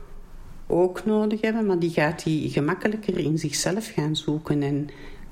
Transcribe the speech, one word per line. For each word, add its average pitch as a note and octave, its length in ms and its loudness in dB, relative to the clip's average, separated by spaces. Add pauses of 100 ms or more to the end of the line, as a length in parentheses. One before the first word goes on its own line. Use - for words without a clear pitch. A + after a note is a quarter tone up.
(680)
ook F3+ 380 2
nodig G#3+ 360 2
hebben, A3 260 2
maar F#3 120 4
die E3 120 2
gaat D#3+ 340 2
die D#3 260 2
gemakkelijker F#3 680 0
in D#3 200 2
zichzelf E3+ 480 -2
gaan D#3 300 0
zoeken D3+ 460 0
en C#3+ 260 0 (440)